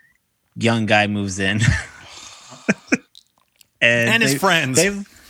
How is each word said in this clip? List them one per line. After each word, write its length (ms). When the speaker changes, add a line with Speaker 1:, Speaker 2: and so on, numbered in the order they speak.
Speaker 1:
Young 280
guy 220
moves 320
in. 260
<laughs> 40
And 280
Speaker 2:
And 140
his 100
Speaker 1:
they, 60
Speaker 2:
friends. 380
Speaker 1:
they've, 320